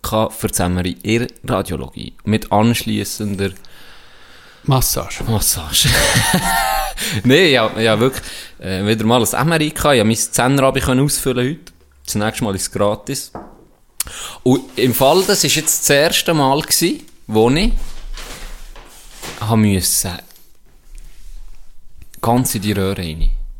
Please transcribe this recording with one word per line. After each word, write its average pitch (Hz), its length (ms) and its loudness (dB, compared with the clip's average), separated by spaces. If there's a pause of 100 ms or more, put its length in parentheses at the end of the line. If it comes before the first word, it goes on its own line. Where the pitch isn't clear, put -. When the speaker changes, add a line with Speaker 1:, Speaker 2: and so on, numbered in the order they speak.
Speaker 1:
gehabt 110 320 -2
für - 140 -4
die - 140 -2
M 90 160 0
R 90 80 -2
I 87 160 -4
in 117 260 0 (160)
der 127 120 -2
Radiologie. - 560 -6 (120)
Mit 107 280 0
anschliessender 104 960 0 (1120)
Speaker 2:
Massage. - 600 0
Speaker 1:
Massage. 101 680 0
<laughs> 110 40 4 (1300)
Nee, 151 260 6
ja, 110 300 2
ja, 110 180 4
wirklich, 135 240 0 (380)
äh, 95 260 -4
wieder 110 180 0
mal 120 200 4
ein - 80 -2
M 147 200 0
R 160 80 2
I 151 100 0
gehabt. 147 260 2
Ich 107 80 4
konnte - 0 -
mein 110 120 4
Zehner 135 560 2
können 131 320 2
ausfüllen 127 440 0
heute. - 240 -10 (320)
Das - 100 -8
nächste 107 300 -2
Mal 101 100 0
ist 92 80 -4
es - 80 -6
gratis. 104 640 -2 (1120)
Und 131 180 4 (160)
im 120 160 2
Fall, 160 320 4
das 196 160 2
ist 151 140 2
jetzt - 260 -2
das - 80 0
erste 151 420 2
Mal 143 300 4
gsi, - 400 0 (240)
wo 110 240 4
ich 185 220 2 (1700)
haben 110 220 2
müssen, 98 500 2 (2000)
ganz 123 340 0
in 101 80 -4
die 104 100 -2
Röhre 95 260 -2
rein. 80 320 0 (300)